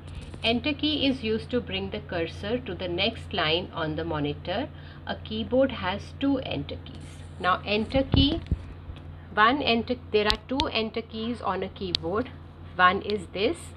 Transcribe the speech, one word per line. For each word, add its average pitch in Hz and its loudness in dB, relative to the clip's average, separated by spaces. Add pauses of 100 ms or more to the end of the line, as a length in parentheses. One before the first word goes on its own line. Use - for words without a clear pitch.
(440)
Enter 240 2
key 294 2
is 262 2
used 220 0
to 247 2
bring 190 -4
the 208 -6
cursor 190 -2
to 214 -6
the 180 -4
next 190 0
line 170 2
on 156 -2
the 160 -2
monitor. 165 -2 (380)
A 202 -4
keyboard 247 2
has 196 -2 (180)
two 277 2
enter - -4
keys. - -14 (200)
Now 180 2
enter 214 2
key, 277 6 (920)
one 240 8
enter, 233 2 (160)
there 208 4
are 214 2
two 277 0
enter 226 -2
keys 226 -6
on 190 0
a 190 -4
keyboard. 190 -2 (460)
One 180 6
is 202 -4
this, 226 0 (200)